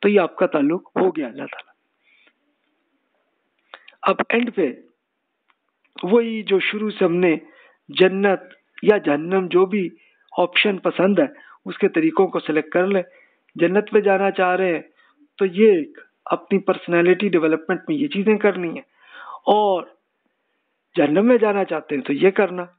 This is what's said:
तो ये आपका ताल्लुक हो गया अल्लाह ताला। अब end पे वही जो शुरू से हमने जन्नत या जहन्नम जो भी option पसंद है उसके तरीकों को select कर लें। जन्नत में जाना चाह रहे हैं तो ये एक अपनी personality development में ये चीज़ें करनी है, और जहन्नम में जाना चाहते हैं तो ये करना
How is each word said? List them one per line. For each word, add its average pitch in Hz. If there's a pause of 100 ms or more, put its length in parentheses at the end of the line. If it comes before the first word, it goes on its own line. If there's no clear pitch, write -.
तो 202
ये 202
आपका 180
ताल्लुक 160
हो 185
गया 156
अल्लाह 135
ताला। - (2250)
अब -
end 233
पे 175 (1400)
वही 226
जो 190
शुरू 208
से -
हमने 170 (480)
जन्नत 185 (360)
या 208
जहन्नम 170
जो 180
भी 185 (420)
option 180
पसंद 185
है 135 (340)
उसके 196
तरीकों 160
को -
select 151
कर 180
लें। 196 (520)
जन्नत 185
में 214
जाना 196
चाह 185
रहे 185
हैं 151 (540)
तो 202
ये 196
एक 151 (260)
अपनी 190
personality 180
development 160
में 156
ये 143
चीज़ें 202
करनी 185
है, 160 (600)
और 202 (1000)
जहन्नम 170
में 247
जाना 202
चाहते 160
हैं 131
तो -
ये 151
करना 180 (100)